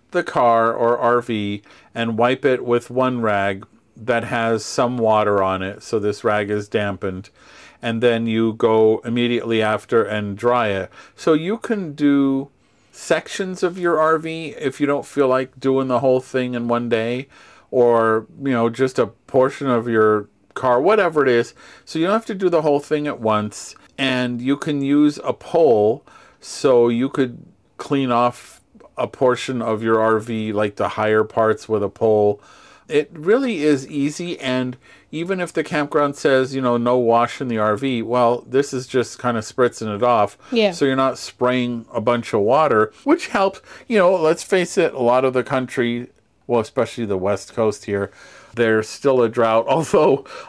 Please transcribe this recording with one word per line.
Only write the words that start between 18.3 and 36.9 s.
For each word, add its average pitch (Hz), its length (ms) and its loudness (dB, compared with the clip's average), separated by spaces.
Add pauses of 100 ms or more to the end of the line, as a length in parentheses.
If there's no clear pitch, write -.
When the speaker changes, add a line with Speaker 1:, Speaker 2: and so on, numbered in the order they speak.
Speaker 1:
you 135 100 -2
know, 117 160 2
just 127 300 -2
a 117 80 2
portion 135 600 -2
of 120 220 0
your 107 400 2 (260)
car, 123 260 2
whatever 170 420 2
it 131 60 4
is. 120 260 2 (300)
So - 140 -8
you 160 80 0
don't 196 80 0
have 226 120 -2
to 220 80 -6
do 190 140 -2
the 165 140 2
whole 143 180 2
thing 147 260 -4
at 135 140 -8
once, 107 540 -2 (220)
and 127 460 -2
you 139 160 0
can 147 240 -4
use 147 420 2
a 131 80 -4
pole, 127 720 2 (340)
so 120 500 2
you 120 200 0
could 131 340 -4 (360)
clean 135 320 -2
off - 500 -2 (380)
a 123 80 -2
portion 127 540 -2
of 110 220 -2
your 113 180 2
R 110 180 4
V, 110 340 -6
like, 104 240 -2
the 98 140 -2
higher 107 340 0
parts 110 420 0
with 107 160 -2
a 98 60 -4
pole. 104 520 0 (480)
It 151 240 -2
really 190 520 -2
is 139 240 2
easy, 151 500 -6
and 127 380 -4 (340)
even 180 300 -6
if 170 120 -6
the 156 120 -2
campground 147 500 -2
says, 135 400 2
you 135 60 -4
know, 123 160 2
"No 123 200 2